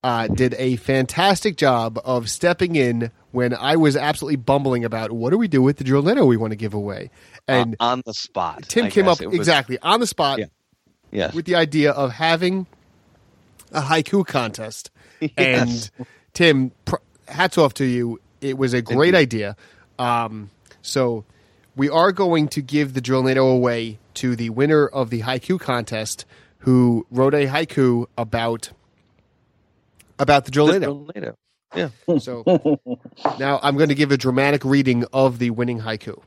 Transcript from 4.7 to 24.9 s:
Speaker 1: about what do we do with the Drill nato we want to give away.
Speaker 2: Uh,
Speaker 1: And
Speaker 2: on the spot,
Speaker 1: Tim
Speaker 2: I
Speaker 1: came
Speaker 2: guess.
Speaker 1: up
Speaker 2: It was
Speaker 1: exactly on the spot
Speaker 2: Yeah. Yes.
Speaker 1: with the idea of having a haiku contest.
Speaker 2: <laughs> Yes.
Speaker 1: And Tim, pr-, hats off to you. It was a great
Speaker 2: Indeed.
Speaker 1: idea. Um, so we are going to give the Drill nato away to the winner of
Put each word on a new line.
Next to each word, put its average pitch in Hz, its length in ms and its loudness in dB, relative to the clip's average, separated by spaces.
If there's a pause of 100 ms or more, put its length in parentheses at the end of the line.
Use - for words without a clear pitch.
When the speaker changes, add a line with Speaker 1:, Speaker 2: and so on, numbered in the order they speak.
Speaker 1:
about 110 280 -6
what 117 180 -4
do 196 80 2
we 226 100 0
do 135 140 4
with 143 160 2
the 139 60 -6
Drill 139 180 2
nato 214 240 2
we 120 100 6
want 110 160 -2
to 107 40 -8
give 104 180 -6
away. 101 360 -8 (380)
Speaker 2:
Uh, 139 40 0
Speaker 1:
And 117 280 0
Speaker 2:
on 123 260 -2
the 110 80 -10
spot, - 540 -8
Speaker 1:
Tim 226 180 0
Speaker 2:
I 196 40 -4
Speaker 1:
came 190 160 2
Speaker 2:
guess. 175 120 4
Speaker 1:
up - 40 -10
Speaker 2:
It - 60 -8
was 180 80 -2
Speaker 1:
exactly 147 440 0
on 202 200 2
the 233 60 -2
spot 139 320 -2
Speaker 2:
Yeah. 104 60 -4 (680)
Yes. 92 240 -4
Speaker 1:
with 160 120 -6
the 175 80 -2
idea 151 380 2
of 139 200 -2
having 165 540 -2 (1040)
a 156 100 -2
haiku 160 440 0
contest. 113 680 -6
Speaker 2:
<laughs> - 40 -20 (200)
Yes. 156 180 -4
Speaker 1:
And 123 680 0 (280)
Tim, 139 380 4 (120)
pr-, - 120 -4 (320)
hats 175 280 0
off 151 180 4
to 139 120 -2
you. 120 340 -4 (220)
It 135 160 -6
was 127 160 0
a 123 80 0
great 143 320 4
Speaker 2:
Indeed. 175 80 6
Speaker 1:
idea. 107 340 -2 (420)
Um, 113 520 -4 (320)
so 120 420 -2 (520)
we 139 120 0
are 170 240 2
going 170 360 0
to - 120 -6
give 139 320 -2
the 131 80 -4
Drill 127 220 0
nato 131 240 2
away 120 540 0 (140)
to 123 220 -4
the 113 140 -6
winner 147 360 4
of 131 220 -4